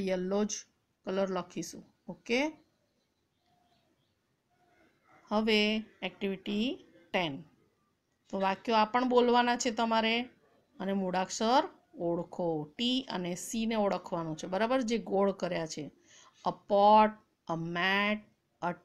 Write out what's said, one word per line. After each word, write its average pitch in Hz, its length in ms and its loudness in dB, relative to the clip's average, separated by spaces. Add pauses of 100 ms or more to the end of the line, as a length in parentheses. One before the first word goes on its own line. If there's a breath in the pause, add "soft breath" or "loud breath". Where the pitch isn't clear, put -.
યલો 185 360 -2
જ 208 80 -4 (540)
કલર 190 320 -2
લખીશું, - 460 -10 (240)
ઓકે? 233 340 -4 (3000)
હવે 214 280 4 (420)
એક્ટિવિટી 196 680 -4 (460)
ટેન. 175 200 0 (960)
તો 196 160 -4
વાક્યો 190 320 0
આ 214 80 6
પણ 247 280 0
બોલવાના 240 500 4
છે 254 80 0
તમારે 226 440 2 (640)
અને 196 140 -2
મૂળાક્ષર 196 680 0 (360)
ઓળખો. 170 500 -4 (160)
ટી 247 320 -2 (180)
અને 180 200 -4
સી 226 300 -4
ને 226 200 -2
ઓળખવાનું 175 540 -4
છે, - 80 -10
બરાબર? 226 320 0 (100)
જે 233 80 0 (140)
ગોળ 196 200 2
કર્યા 175 440 -6
છે. 151 100 -10 (600 soft breath)
A 175 80 -2 (140)
pot, 214 440 6 (360)
a 165 100 -4
mat, 190 640 0 (420)
a 175 100 -2 (140)